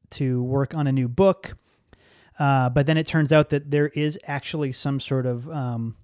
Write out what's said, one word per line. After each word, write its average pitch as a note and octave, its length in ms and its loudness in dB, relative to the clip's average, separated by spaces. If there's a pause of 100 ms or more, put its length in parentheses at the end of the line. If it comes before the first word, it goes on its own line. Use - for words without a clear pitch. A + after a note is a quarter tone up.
(120)
to B2+ 320 -2
work C3+ 320 -2
on D3 120 0
a C3+ 40 2
new C3 160 2
book. F#3 500 0 (800)
Uh, C3+ 300 4
but C3+ 180 2
then D#3+ 100 4
it D#3+ 80 0
turns D#3 260 0
out D3+ 180 6
that D3 200 -2
there D3 200 2
is D3+ 360 -2
actually C#3+ 460 -4
some C#3 280 -4
sort C3 260 -2
of, B2 240 -4
um, A#2+ 540 -6